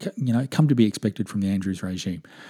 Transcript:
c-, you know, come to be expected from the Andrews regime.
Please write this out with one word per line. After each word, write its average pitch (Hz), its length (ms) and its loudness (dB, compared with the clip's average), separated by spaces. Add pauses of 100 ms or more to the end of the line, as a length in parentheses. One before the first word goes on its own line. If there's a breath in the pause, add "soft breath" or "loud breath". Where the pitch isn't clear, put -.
c-, 294 160 -6
you 123 160 0
know, 123 180 2
come 160 180 4
to 143 60 4
be 117 120 6
expected 101 420 -2
from 104 120 -4
the 98 80 0
Andrews 95 340 -2
regime. 92 400 -6 (280 loud breath)